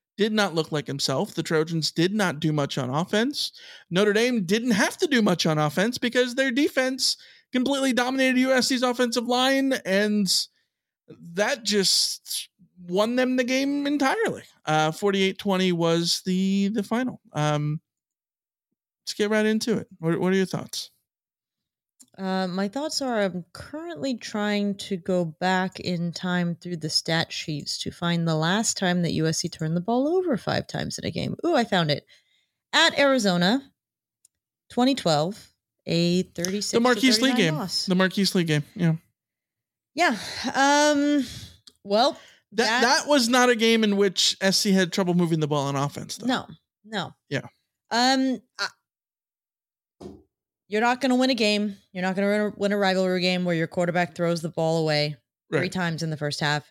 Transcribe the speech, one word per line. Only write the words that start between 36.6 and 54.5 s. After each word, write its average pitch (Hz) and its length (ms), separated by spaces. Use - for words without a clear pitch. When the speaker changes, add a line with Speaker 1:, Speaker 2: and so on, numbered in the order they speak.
Speaker 2:
to 233 80
thirty-nine 247 560
Speaker 1:
game. 170 200
Speaker 2:
loss. 180 320
Speaker 1:
The 185 80
Marquise 185 400
Lee 175 100
game. 151 180
Yeah. 165 200
Speaker 2:
Yeah. 302 200
Um, 285 680
well, 214 340
Speaker 1:
That, 226 280
Speaker 2:
that's 269 200
Speaker 1:
that - 80
was 269 180
not 247 220
a 240 60
game 226 280
in 202 140
which 196 420
S 190 180
C 208 140
had 185 220
trouble 180 200
moving 165 280
the 151 60
ball 143 200
on 139 80
offense, 143 400
though. - 120
Speaker 2:
No, 247 200
no. 208 280
Speaker 1:
Yeah. 139 140
Speaker 2:
Um, 262 500
I, - 80
you're 214 80
not 254 200
gonna 254 140
win 262 140
a 262 60
game. 208 420
You're 185 100
not 185 140
gonna 202 120
win 208 140
a, 208 160
win 202 140
a 208 60
rivalry 185 440
game 180 240
where 175 80
your 165 140
quarterback 175 480
throws 170 260
the 156 80
ball 165 300